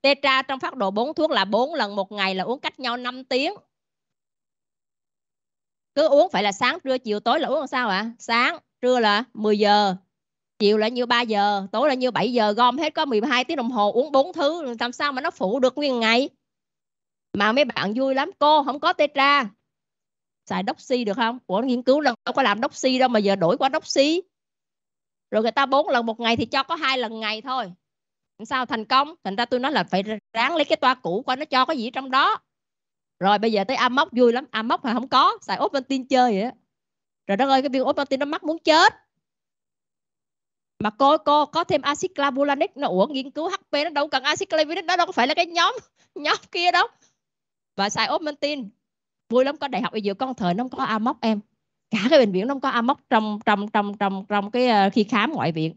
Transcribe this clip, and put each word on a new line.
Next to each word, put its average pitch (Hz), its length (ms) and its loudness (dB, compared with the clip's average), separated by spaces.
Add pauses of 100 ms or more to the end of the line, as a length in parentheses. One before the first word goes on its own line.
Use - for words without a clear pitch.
Tetra 269 400 2
trong 262 180 -6
phác 349 160 -8
đồ 202 140 -2
bốn 233 240 -4
thuốc 311 160 0
là 208 140 0
bốn 240 300 0
lần 208 220 -4
một 196 160 -6
ngày, 190 220 -2
là 185 100 -4
uống 254 160 -6
cách 311 200 -10
nhau 247 160 -6
năm 247 280 -10
tiếng. 277 280 -2 (2500)
Cứ 311 140 4
uống 294 220 6
phải 190 120 0
là 202 100 0
sáng, 254 320 0
trưa, 262 140 0
chiều, 208 220 -4
tối 269 200 0
là 247 80 -4
uống 269 100 -2
làm 285 80 -6
sao 254 220 -2
ạ? 208 300 -2
Sáng, 247 400 0 (220)
trưa 247 200 2
là 214 240 2 (100)
mười 214 240 0
giờ, 208 380 4 (640)
chiều 208 200 4
là 214 100 0
nhiêu 247 180 -2
ba 240 140 2
giờ, 202 520 0
tối 247 160 2
là 269 60 2
nhiêu 254 160 -2
bảy 240 220 -2
giờ, 214 200 2
gom 247 260 2
hết 311 160 -4
có 320 100 -2
mười 240 240 0
hai 254 160 0
tiếng 320 120 -4
đồng 240 140 -4
hồ 208 220 0
uống 277 200 0
bốn 277 200 2
thứ, 302 480 -4
làm 240 120 -4
sao 294 200 -4
mà 254 80 -6
nó 320 100 -4
phụ 214 300 -2
được 247 160 2
nguyên 269 240 -2
ngày? 226 280 2 (1040)
Mà 202 200 0
mấy 277 120 2
bạn 196 300 -4
vui 269 200 0
lắm, 285 240 -2
"Cô 294 260 4
không 285 160 -6
có 339 120 0
Tetra, 285 580 2 (960)
xài 190 200 -6
Doxy 247 380 -4
được 202 100 -2
không?" 240 320 -2
Ủa, 196 160 -2
nghiên 254 200 -2
cứu 269 180 4
đâu 269 140 0 (200)
có 269 80 2
làm 214 200 2
Doxy 262 360 -2
đâu 254 100 4
mà 240 100 2
giờ 196 180 2
đổi 202 220 2
qua 269 140 0
Doxy. 311 500 0 (1080)
Rồi 214 120 0
người 226 100 0
ta 277 140 2
bốn 277 220 2
lần 240 180 0
một 226 140 -6
ngày 233 160 2
thì 262 100 -2
cho 269 160 -2
có 339 120 -4
hai 269 240 -2
lần 226 220 -6
ngày 220 200 -6
thôi. 247 320 -6 (680)
Làm 220 80 -14
sao 254 200 -4
thành 226 180 -4
công? 277 300 2 (100)
Thành 196 120 -6
ra 240 80 0
tôi 247 160 -2
nói 277 120 -2
là 208 120 2
phải 190 180 -2 (300)
ráng 262 240 0
lấy 302 80 2
cái 311 120 0
toa 254 180 2
cũ 196 320 -6
coi 254 100 -2
nó 294 80 -8
cho 262 200 2
cái 320 140 -2
gì 233 120 -6
trong 262 200 -10
đó. 311 280 2 (800)
Rồi 202 200 2
bây 226 140 0
giờ 196 120 0
tới 262 120 -4
Amox 254 360 0
vui 240 200 4
lắm. 254 180 -2
Amox 226 320 -4
mà 240 120 -2
không 262 140 -4
có, 359 320 2
xài - 240 -6
Ovaltine 269 460 -4
chơi 254 220 4
vậy 196 100 0
á. 247 100 -6 (720)
Trời 196 100 -2
đất 262 120 0
ơi, 269 140 4
cái 285 60 -2
viên 254 200 0
Ovaltine 277 300 -2
nó 285 80 -2
mắc 320 180 -8
muốn 330 140 -4
chết. 330 360 4 (1800)
Mà 214 120 -2
cô, 277 280 4
cô 294 280 2
có 330 180 -4
thêm 302 180 -2
axit 294 320 -4
clavulanic, 285 600 0
nó, 269 120 -4
ủa, 185 180 2
nghiên 269 240 -8
cứu 320 180 -6
H 370 60 -6 (160)
P - 20 -6
nó 302 180 -2
đâu 294 180 -2
cần 269 140 -2
axit 294 280 -4
clavulanic, 320 340 -2
nó 349 120 -2
đâu 339 100 2
có 370 60 -12
phải 240 140 0
là 302 80 -2
cái 349 120 0
nhóm, 349 280 0 (200)
<laughs> - 200 -20
nhóm 302 220 -2 (160)
kia 349 180 0
đâu. 349 160 2 (880)
Và 202 140 -2
xài 226 240 -2
Ovaltine. 294 540 -4 (600)
Vui 247 160 4
lắm, 277 120 -2
có 285 120 -8
đại 240 140 -4
học 202 120 -6
y 220 80 -4
dược 196 160 -4
con 262 160 -4
thời 180 200 -2
nó 233 100 -2
không 254 140 -10
có 269 60 -2
Amox 220 360 -2
em. 220 200 0 (500)
Cả 214 200 -2
cái 320 80 8
bệnh 214 140 4
viện 185 140 0
nó 277 80 -2
không 269 60 -8
có 277 80 -2
Amox 240 280 0 (140)
trong, 214 340 0
trong, 208 260 0
trong, 202 280 -2
trong, 196 300 -4
trong 202 220 -4
cái, 247 180 0
ờ, 202 240 4
khi 214 120 2
khám 226 280 -2
ngoại 165 200 -4
viện. 160 240 -4